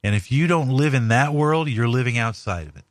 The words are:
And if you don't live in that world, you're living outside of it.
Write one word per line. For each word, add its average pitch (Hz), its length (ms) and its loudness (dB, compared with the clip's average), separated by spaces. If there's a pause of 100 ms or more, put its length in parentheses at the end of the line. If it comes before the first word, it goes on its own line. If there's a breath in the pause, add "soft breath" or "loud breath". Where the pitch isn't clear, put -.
And 104 100 0
if 101 180 -2
you 151 160 2
don't 160 220 0
live 135 240 2
in 120 140 0
that 135 260 2
world, 151 360 0
you're 117 180 0
living 120 300 0
outside 101 500 -4
of 71 80 -20
it. - 140 -20